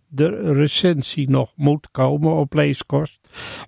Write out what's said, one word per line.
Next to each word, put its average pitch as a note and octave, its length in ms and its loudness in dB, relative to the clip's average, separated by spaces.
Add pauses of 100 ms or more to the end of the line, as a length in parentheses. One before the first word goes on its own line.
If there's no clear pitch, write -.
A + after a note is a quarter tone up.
de E3 460 -2
recensie C#3+ 760 0
nog C3 260 0
moet D3 340 0
komen D3 420 0
op D3+ 200 -2
leeskost. D3 760 -2 (400)